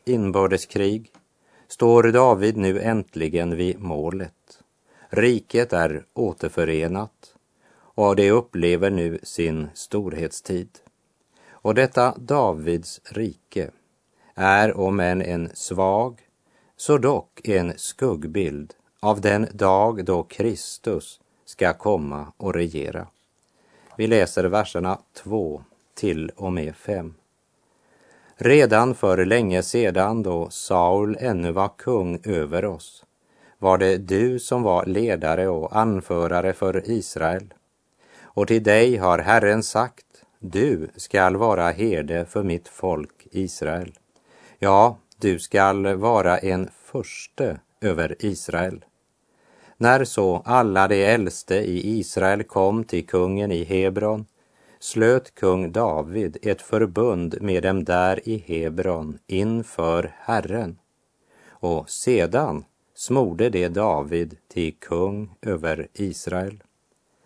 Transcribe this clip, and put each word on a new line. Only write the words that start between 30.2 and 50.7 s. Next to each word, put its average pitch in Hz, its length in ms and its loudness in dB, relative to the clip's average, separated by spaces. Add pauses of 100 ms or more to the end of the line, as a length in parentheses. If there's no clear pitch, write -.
då 85 280 -4
Saul 98 720 0
ännu 90 320 -2
var 98 260 -2
kung 90 460 -2
över 85 400 -2
oss, - 400 -10 (540)
var 92 200 4
det 95 200 2
du 101 400 0
som 123 240 -2
var 90 240 2
ledare 92 640 0
och 80 280 -4
anförare 90 760 0
för 95 380 -4
Israel. 95 640 -4 (680)
Och - 260 -2
till 113 140 2
dig 113 340 6
har 92 220 4
Herren 107 440 4
sagt: - 440 -4 (320)
'Du 95 580 -2
skall 92 400 2
vara 98 340 2
herde 85 540 -2
för 104 180 -4
mitt 85 260 -4
folk 78 640 -8
Israel. 90 640 -6 (640)
Ja, 101 400 4 (180)
du 92 220 0
skall 98 580 2
vara 98 420 2
en 92 300 -2 (160)
furste - 760 -8 (200)
över 82 380 -2
Israel.' 90 680 -6 (920)
När 127 280 4
så 95 400 0
alla 107 440 4